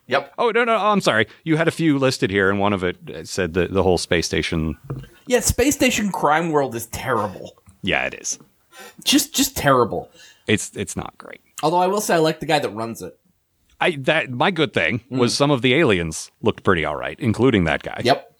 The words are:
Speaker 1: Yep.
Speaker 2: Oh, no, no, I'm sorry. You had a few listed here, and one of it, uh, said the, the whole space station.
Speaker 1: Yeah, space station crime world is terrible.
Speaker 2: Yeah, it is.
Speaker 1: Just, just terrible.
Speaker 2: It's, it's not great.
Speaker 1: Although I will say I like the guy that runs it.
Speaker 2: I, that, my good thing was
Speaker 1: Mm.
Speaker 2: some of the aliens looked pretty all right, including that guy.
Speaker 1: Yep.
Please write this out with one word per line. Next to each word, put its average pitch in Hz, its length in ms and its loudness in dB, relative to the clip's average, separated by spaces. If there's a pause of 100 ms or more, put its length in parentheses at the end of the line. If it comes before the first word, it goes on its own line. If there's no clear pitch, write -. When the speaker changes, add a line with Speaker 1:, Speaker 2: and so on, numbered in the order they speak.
Speaker 1:
Yep. 139 300 -2
Speaker 2:
Oh, 233 140 0
no, 233 120 0
no, 233 140 0
I'm 202 240 2
sorry. 113 240 2 (180)
You 156 140 0
had 165 100 2
a 151 40 2
few 160 260 0
listed 131 320 0
here, 98 220 4
and 101 80 0
one 101 140 2
of 92 100 -2
it, 90 140 -2 (120)
uh, 73 140 -12
said 87 320 -4
the, 87 120 2
the 92 140 0
whole 90 160 4
space 85 300 0
station. 80 500 -2 (480)
Speaker 1:
Yeah, 240 140 0
space 262 360 0
station 226 360 0
crime 160 400 2
world 135 240 0
is 113 120 -6
terrible. 107 680 -6 (300)
Speaker 2:
Yeah, 71 200 0
it 65 80 -6
is. - 260 -10 (640)
Speaker 1:
Just, - 320 0
just - 220 -2
terrible. 120 520 2 (380)
Speaker 2:
It's, 107 280 0
it's 113 200 -8
not - 220 -10
great. - 240 -20 (200)
Speaker 1:
Although 165 180 2
I 185 80 2
will 202 140 0
say 208 140 0
I 170 40 2
like 160 200 2
the - 60 -8
guy 151 140 2
that 123 100 -4
runs 110 320 -8
it. 87 160 -14 (640)
Speaker 2:
I, 165 200 -2
that, 151 300 -2
my 143 200 0
good 156 220 -2
thing 98 360 0
was 120 240 0
Speaker 1:
Mm. - 40 -4
Speaker 2:
some 143 140 2
of 127 100 0
the 127 140 2
aliens 95 560 0 (100)
looked - 220 -2
pretty 85 220 2
all 73 100 -4
right, 67 240 -8
including 113 460 2
that 73 180 0
guy. - 200 -10
Speaker 1:
Yep. - 260 0 (100)